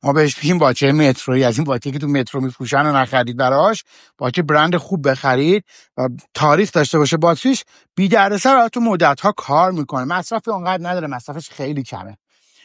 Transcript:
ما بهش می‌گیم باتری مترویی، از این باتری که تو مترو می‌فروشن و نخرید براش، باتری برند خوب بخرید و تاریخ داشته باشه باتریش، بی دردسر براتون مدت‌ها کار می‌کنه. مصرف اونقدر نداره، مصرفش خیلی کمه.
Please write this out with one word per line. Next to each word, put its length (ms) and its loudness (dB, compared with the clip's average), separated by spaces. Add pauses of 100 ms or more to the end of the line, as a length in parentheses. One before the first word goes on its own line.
ما 100 0
بهش 240 2
می‌گیم 220 -2
باتری 340 2
مترویی، 520 2
از 140 0
این 60 0
باتری 280 -4
که 60 -6
تو 80 -6
مترو 340 -2
می‌فروشن 460 -2
و 60 0
نخرید 440 0
براش، 480 0 (340)
باتری 240 -2
برند 340 2
خوب 340 -2
بخرید 540 0 (320)
و 120 -2 (260)
تاریخ 380 2
داشته 260 0
باشه 180 2
باتریش، 480 0 (300)
بی 140 0
دردسر 460 2
براتون 280 2
مدت‌ها 500 2
کار 380 0
می‌کنه. 340 -6
مصرف 440 -4
اونقدر 400 -4
نداره، 180 -4
مصرفش 440 -12
خیلی 320 -8
کمه. 360 -14 (460)